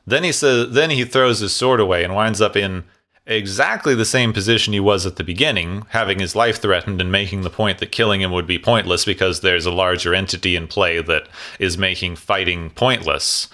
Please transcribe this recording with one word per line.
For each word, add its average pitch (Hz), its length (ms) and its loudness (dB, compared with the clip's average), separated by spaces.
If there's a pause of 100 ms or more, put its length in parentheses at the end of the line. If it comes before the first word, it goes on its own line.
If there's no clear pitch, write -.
Then 139 160 0
he 170 80 0
says, 123 400 2
then 151 180 4
he 127 160 0
throws 127 340 2
his 98 160 -2
sword 127 240 4
away 92 240 2
and 90 100 -4
winds 107 280 0
up 104 140 2
in 95 280 -2 (420)
exactly 120 680 0
the 110 100 2
same 123 280 2
position 107 400 0
he 101 60 0
was 98 260 2
at 90 100 -6
the 90 80 -6
beginning, 92 680 -2
having 98 300 -2
his 92 160 -4
life 113 260 0
threatened 92 380 0
and 90 120 -2
making 98 300 -2
the 90 80 -4
point 101 300 -2
that - 120 -8
killing 104 300 2
him 92 100 -2
would 90 140 -2
be 87 140 -2
pointless 95 460 0
because 92 340 0
there's 90 260 2
a 90 60 0
larger 90 420 0
entity 92 420 -2
in 82 120 -4
play 85 340 0
that 78 260 -2 (300)
is 90 200 -2
making 92 400 -2
fighting 87 540 -2
pointless. 90 840 0